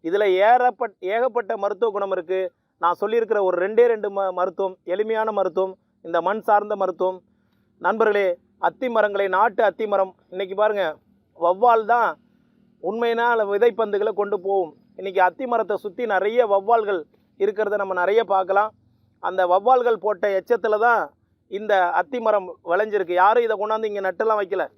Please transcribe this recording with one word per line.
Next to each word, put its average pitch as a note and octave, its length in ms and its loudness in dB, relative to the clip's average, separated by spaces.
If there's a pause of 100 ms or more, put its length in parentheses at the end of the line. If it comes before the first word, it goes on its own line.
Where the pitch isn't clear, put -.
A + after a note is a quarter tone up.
இதுல G3 240 -2
ஏறப்பட்-, G#3+ 720 2
ஏகப்பட்ட A3+ 580 -4
மருத்துவ G3+ 360 -2
குணம் G3 180 -4
இருக்கு. F#3 420 -4 (260)
நான் E3+ 220 0
சொல்லியிருக்கிற G#3+ 420 0
ஒரு F3+ 260 0
ரெண்டே A3+ 180 4
ரெண்டு G#3+ 240 0
ம-, G3 220 -2
மருத்துவம், F#3 520 -4
எளிமையான A3 480 -2
மருத்துவம், F#3+ 460 -2 (240)
இந்த E3+ 180 -2
மண் G3+ 200 -2
சார்ந்த G#3 360 0
மருத்துவம். F#3 460 -4 (560)
நண்பர்களே, G#3 600 0 (200)
அத்தி F3 300 -2
மரங்களை, G#3 400 0
நாட்டு G3+ 360 2
அத்தி G#3+ 220 0
மரம், F#3+ 280 -2 (160)
இன்னைக்கு F#3 240 -8
பாருங்க, G3+ 420 -2 (440)
வௌவால் G#3+ 440 2
தான் G#3+ 340 0 (600)
உண்மையினால் A#3 680 -2
விதைப்பந்துகளை G#3 680 0
கொண்டு G3+ 280 -2
போகும். F#3 340 -2 (220)
இன்னைக்கு F#3+ 260 -2
அத்தி F3+ 240 0
மரத்தை A3 300 0
சுத்தி G#3 300 -6
நிறைய G#3+ 400 2
வௌவால்கள் G3+ 580 0 (340)
இருக்கிறத G3+ 380 -2
நம்ம G3 180 -4
நிறைய G3 300 2
பார்க்கலாம். F#3+ 480 0 (460)
அந்த F3+ 280 -2
வௌவால்கள் A3+ 540 2
போட்ட G3 400 -2
எச்சத்துல G#3+ 380 -2
தான் A3 360 0 (320)
இந்த G3 440 0
அத்தி F3+ 300 -2
மரம் G3+ 440 -2
விளைஞ்சிருக்கு. F#3+ 480 -2
யாரும் G#3 300 4
இதை A3 140 0
கொண்டாந்து A3 280 -4
இங்க G3 280 -4
நட்டெல்லாம் G#3+ 280 0
வைக்கல. F#3 380 -4